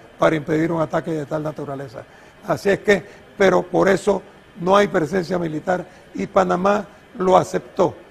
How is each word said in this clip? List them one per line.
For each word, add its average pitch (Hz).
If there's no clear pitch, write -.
para 160
impedir 156
un 165
ataque 160
de 151
tal 156
naturaleza. 139
Así 180
es 190
que, 202
pero 185
por 170
eso 196
no 185
hay 208
presencia 180
militar 170
y 190
Panamá 190
lo 185
aceptó. 175